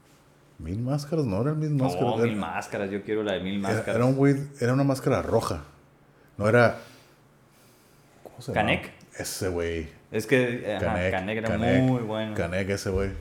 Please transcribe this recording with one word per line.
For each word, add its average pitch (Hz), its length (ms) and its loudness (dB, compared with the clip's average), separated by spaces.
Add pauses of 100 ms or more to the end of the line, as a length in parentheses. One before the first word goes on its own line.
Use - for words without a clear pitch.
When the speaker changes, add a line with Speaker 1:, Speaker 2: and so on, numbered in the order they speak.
(580)
Speaker 1:
¿Mil 87 220 -6
Máscaras? 147 440 -2
No, 98 180 0
era 147 80 0
el 156 60 -2
Mil 151 200 0
Speaker 2:
No, 131 80 2
Speaker 1:
Máscaras, 127 340 0
Speaker 2:
Mil 117 140 4
Speaker 1:
era, 107 80 -4
Speaker 2:
Máscaras, 98 500 -4
yo 98 120 -4
quiero 107 200 -2
la 104 100 0
de 90 80 0
Mil 98 200 -4
Speaker 1:
era, 98 80 -2
Speaker 2:
Máscaras. 110 280 0
Speaker 1:
era 117 80 2
un 131 100 4
güey, 139 220 4 (240)
era 120 140 2
una 139 100 2
máscara 131 380 0
roja. 92 420 0 (720)
No 104 120 0
era, 113 300 6 (1400)
¿cómo - 180 -20
se 123 120 -8
llamaba? 107 140 2 (100)
Speaker 2:
¿Canek? - 140 -8 (280)
Speaker 1:
Ese 92 300 -4
güey. 85 400 -2 (240)
Speaker 2:
Es 110 140 -2
que, 120 500 2
ajá, 92 100 -2
Speaker 1:
Canek, 90 260 0
Speaker 2:
Canek 98 260 -2
era 110 100 -2
Speaker 1:
Canek, 120 340 4
Speaker 2:
muy 127 200 2
bueno. 110 320 -4
Speaker 1:
Canek, 92 360 -2
ese 98 200 -2
güey, 98 200 0 (100)